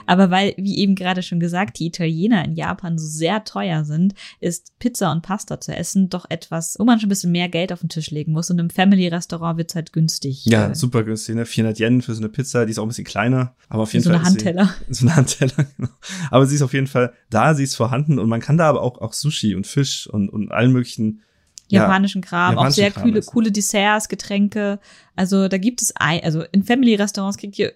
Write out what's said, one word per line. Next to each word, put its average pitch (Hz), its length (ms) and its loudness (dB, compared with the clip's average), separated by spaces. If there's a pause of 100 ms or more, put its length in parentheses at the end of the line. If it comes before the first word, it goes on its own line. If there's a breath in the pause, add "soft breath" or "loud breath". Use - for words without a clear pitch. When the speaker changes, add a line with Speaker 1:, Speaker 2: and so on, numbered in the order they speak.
Speaker 1:
Aber 180 280 4
weil, 196 240 2
wie 196 220 -4
eben 196 180 2
gerade 185 260 -2
schon 170 160 -4
gesagt, 175 400 -2
die 165 80 -4
Italiener 170 580 0
in 160 120 -4
Japan 170 420 -4
so 156 80 -6
sehr 165 380 -2
teuer 175 400 -4
sind, 170 300 0 (260 loud breath)
ist - 400 -6
Pizza 214 320 -2
und 165 100 -2
Pasta - 380 -8
zu - 120 -10
essen 190 360 -2
doch 180 200 -6
etwas, 165 520 -8
wo 208 40 0
man 233 140 6
schon 214 80 -2
ein 196 40 0
bisschen 185 200 -2
mehr 175 180 0
Geld 180 240 -4
auf 170 60 -8
den - 120 -6
Tisch 156 200 -8
legen 151 220 -4
muss. 165 180 -2
Und 175 80 2
im 170 120 -2
Family-Restaurant 175 840 2
wird's 165 200 -6
halt 165 160 -8
günstig. 160 540 -2
Speaker 2:
Ja, 107 240 4
Speaker 1:
Äh, - 40 -4
Speaker 2:
super 120 300 0
günstig, 110 320 -6
ne? 117 100 -2
Vierhundert 110 320 -2
Yen 120 240 4
für 120 120 -6
so 110 60 -6
eine 110 80 -4
Pizza, 120 380 -2
die 110 60 -4
ist 113 80 -6
auch 107 40 -4
ein 110 40 -4
bisschen 107 160 -10
kleiner, 123 500 0 (140)
aber 110 160 -2
auf 107 80 -6
jeden - 100 2
Speaker 1:
so 175 80 2
Speaker 2:
Fall 175 80 4
Speaker 1:
eine 165 100 2
Speaker 2:
ist 202 120 4
sie 208 80 -2
Speaker 1:
Handteller. 180 320 2
Speaker 2:
<laughs> - 80 -10
so 120 180 0
eine 165 80 4
Handteller, 139 520 2 (100)
genau. 127 120 -6 (420 loud breath)
Aber 135 160 6
sie 139 80 0
ist 147 80 2
auf 127 100 0
jeden 135 140 0
Fall 123 260 0 (160 soft breath)
da, 123 260 4
sie 139 100 0
ist 135 120 -4
vorhanden 131 420 0
und 101 80 0
man 113 140 0
kann 143 160 2
da 170 100 4
aber 143 140 4
auch, 120 220 -2
auch 110 100 -6
Sushi 107 420 -2
und 95 120 -4
Fisch - 400 -4
und, 101 240 -2
und 104 200 -6
allen 127 220 4
möglichen, 117 480 -2 (480 soft breath)
ja, 196 140 6
Speaker 1:
Japanischen 196 400 2
Kram, 180 340 0
auch - 60 2
Speaker 2:
japanischen - 140 2
Speaker 1:
sehr 202 160 4
Speaker 2:
Kram - 120 -8
Speaker 1:
coole, 214 140 2
Speaker 2:
essen. - 120 -4
Speaker 1:
coole 226 220 2
Desserts, 208 560 0
Getränke. 202 720 -2 (360 soft breath)
Also 190 320 2
da 190 100 0
gibt 240 240 -2
es - 180 -2
ei-, 160 240 0
also 160 260 0
in 196 140 4
Family-Restaurants 202 720 2
kriegt 202 220 -10
ihr 208 180 -2